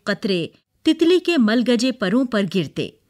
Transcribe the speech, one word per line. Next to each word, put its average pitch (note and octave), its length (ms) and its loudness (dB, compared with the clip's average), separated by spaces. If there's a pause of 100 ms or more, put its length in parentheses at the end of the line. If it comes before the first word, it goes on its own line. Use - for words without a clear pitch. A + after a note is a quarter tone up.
कतरे F#3+ 460 -4 (340)
तितली E4 340 4
के E4+ 160 -2
मलगजे A#3+ 560 2
परों G#3+ 340 0
पर G#3 200 -2
गिरते D#3 460 -4 (180)